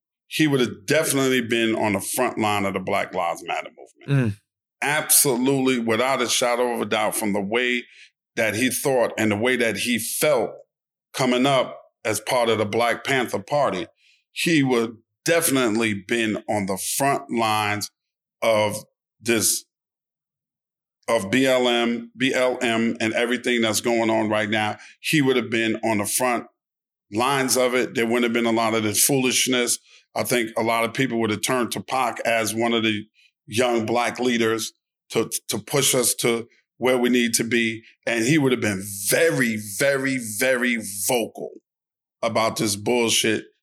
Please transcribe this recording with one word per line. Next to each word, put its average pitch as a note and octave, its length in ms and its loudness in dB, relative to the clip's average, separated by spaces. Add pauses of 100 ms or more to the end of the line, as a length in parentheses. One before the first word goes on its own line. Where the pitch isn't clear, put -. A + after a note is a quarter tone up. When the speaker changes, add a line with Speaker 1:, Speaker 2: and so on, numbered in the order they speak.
(280)
Speaker 1:
He - 180 0
would C#3 140 2
have A2 260 -2
definitely C3+ 560 2
been A2+ 320 0
on G#2+ 200 2
the G2 80 0
front - 360 -4
line G#2 280 0
of G2 100 -2
the G2 40 -2
Black F#2+ 360 -4
Lives F2 280 -4
Matter D#2+ 320 -6
movement. A#2 600 -2
Speaker 2:
Mm. - 40 -20 (440)
Speaker 1:
Absolutely, C3 960 2
without A#2+ 420 0
a A2+ 80 -2
shadow A#2+ 420 2
of A2+ 100 -2
a A2+ 40 -2
doubt, G#2+ 300 0
from G#2 180 -2
the G#2 80 0
way A#2+ 440 -2 (500)
that A2 180 0
he A#2+ 160 0
thought B2+ 480 0
and A2 140 2
the G2+ 60 2
way B2+ 180 0
that A#2 220 0
he A#2 200 -2
felt B2 540 0 (640)
coming B2+ 340 2
up - 300 0 (280)
as A2 160 -2
part A#2+ 260 0
of A2 100 2
the G#2+ 80 2
Black A2+ 380 0
Panther A#2+ 360 -2
Party, G2 460 -2 (460)
he D#3+ 320 2
would A#2+ 320 2 (300)
definitely B2+ 680 2
been G#2+ 540 -2
on G#2+ 180 -2
the F#2+ 120 -4
front - 520 -2
lines G#2+ 640 -2 (500)
of G#2+ 360 2 (420)
this, G#2+ 460 0 (1400)
of G#2+ 220 0
B B2+ 160 2
L B2+ 220 4
M, A#2+ 480 0
B C3 180 0
L B2+ 280 2
M, A2+ 400 0
and A2 120 0
everything A#2+ 480 0
that's G#2+ 200 2
going A#2 280 0
on A2 200 0
right G#2+ 200 0
now. G#2+ 280 -2 (240)
He D#3 200 0
would C3 140 4
have A2+ 140 -2
been A2+ 340 0
on A2+ 140 0
the G2+ 80 0
front B2 400 -2 (640)
lines B2+ 460 0
of B2+ 180 2
it. A2+ 200 0
There A#2 100 0
wouldn't A#2+ 180 0
have A#2 100 0
been A#2 120 0
a A2+ 100 2
lot A2+ 200 0
of A2 80 0
this G#2 200 0
foolishness. B2+ 760 0 (380)
I A2 80 -2
think A2+ 340 -2
a A2+ 60 0
lot A2+ 220 0
of A2+ 80 -4
people A#2 260 -2
would G#2+ 120 0
have G#2 100 -2
turned B2 320 0
to G#2 80 -8
Pac B2+ 400 -4
as A2+ 340 0
one A#2 180 0
of A2+ 100 0
the G#2+ 200 0 (420)
young A#2 400 0
Black A#2 340 -2
leaders A2+ 520 0 (380)
to, A2+ 200 -2 (200)
to B2 80 -4
push C3+ 380 0
us A#2+ 200 2
to A#2 320 -2 (300)
where B2+ 200 2
we B2 120 2
need A#2+ 240 2
to - 100 0
be. A2+ 400 0 (220)
And A2+ 200 0
he D#3 120 4
would C3+ 140 4
have A#2 100 0
been G2+ 220 -2 (260)
very, B2+ 480 2 (200)
very, C3+ 400 0 (220)
very B2 380 2 (300)
vocal A#2+ 420 -2 (720)
about A2 360 0
this G#2+ 180 -2
bullshit A2+ 720 0 (180)